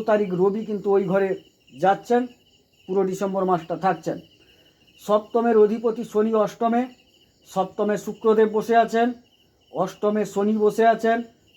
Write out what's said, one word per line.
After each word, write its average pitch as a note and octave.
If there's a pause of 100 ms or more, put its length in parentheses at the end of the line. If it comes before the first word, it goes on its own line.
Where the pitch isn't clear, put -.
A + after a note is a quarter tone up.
(100)
তারিখ G#3
রবি G3
কিন্তু G#3
ওই G3
ঘরে G3 (440)
যাচ্ছেন, G3 (680)
পুরো G3
ডিসেম্বর F#3+
মাসটা F3
থাকছেন। E3+ (840)
সপ্তমের A3+
অধিপতি A3+
শনি G#3+
অষ্টমে, A3+ (680)
সপ্তমে G3+
শুক্রদেব A3
বসে G#3+
আছেন, A3+ (640)
অষ্টমে G#3 (120)
শনি G3+ (100)
বসে G#3
আছেন, A3+ (380)